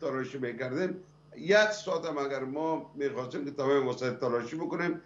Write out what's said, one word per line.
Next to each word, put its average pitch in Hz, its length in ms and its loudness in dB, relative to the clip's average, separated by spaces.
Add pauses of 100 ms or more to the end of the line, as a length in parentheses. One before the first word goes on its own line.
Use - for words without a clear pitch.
تلاشی 131 360 -4
می‌کردیم، 131 600 -2 (400)
یک 208 320 6
ساعت 175 360 -2
هم 156 120 -2
اگر 135 260 -2
ما 151 520 -2
می‌خواستیم 131 500 -2
که 139 60 -6
تمام 139 360 4
وسایط 123 260 0
تلاشی 120 420 0
بکنیم، 165 500 -2